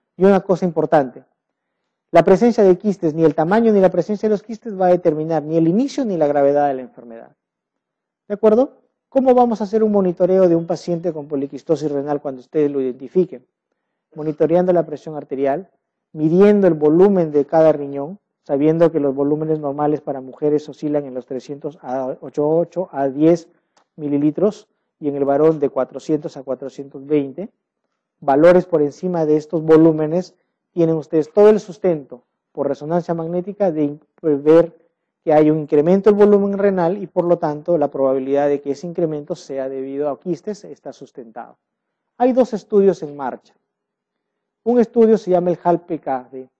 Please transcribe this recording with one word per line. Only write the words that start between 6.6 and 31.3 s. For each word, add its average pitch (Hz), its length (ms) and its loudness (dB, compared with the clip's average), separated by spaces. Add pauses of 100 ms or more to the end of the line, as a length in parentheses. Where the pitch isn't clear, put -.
de 139 60 -4
la 131 80 -10
enfermedad. 120 520 -20 (920)
¿De 208 60 -6
acuerdo? 220 480 2 (260)
¿Cómo 262 260 2
vamos 240 260 2
a 220 40 -2
hacer 214 180 0
un 214 100 2
monitoreo 185 560 2
de 170 80 4
un 165 100 -2
paciente 170 460 -6
con 151 160 -12
poliquistosis 143 640 -6
renal 143 300 -6
cuando 135 200 -12
ustedes 147 300 -2
lo 139 100 -4
identifiquen? 131 640 -6 (680)
Monitoreando 160 600 0
la 165 100 0
presión 156 320 -14
arterial, 143 540 -6 (420)
midiendo 190 540 2
el 165 80 4
volumen 160 580 2
de 147 140 0
cada 160 260 4
riñón, 143 460 -8 (260)
sabiendo 160 460 2
que 156 100 -2
los 139 140 -2
volúmenes 151 460 -2
normales 147 400 -4
para 135 200 -10
mujeres 147 480 -4
oscilan 147 380 -6
en 131 80 -16
los 123 120 -12
trescientos 143 540 -12
a 131 400 -8
ocho 160 720 -2
a 139 160 -2
diez 160 400 2 (480)
mililitros 147 720 -2 (300)
y 151 100 -6
en 143 80 -6
el 139 80 -2
varón 151 340 2
de 143 100 -2
cuatrocientos 147 680 -6
a 139 60 -16
cuatrocientos 135 640 -12
veinte, 143 440 -4 (680)
valores 170 460 4
por 160 160 0
encima 165 440 -4
de 151 100 2
estos 156 260 -4
volúmenes, 160 720 2 (380)
tienen 165 240 0
ustedes 151 360 -4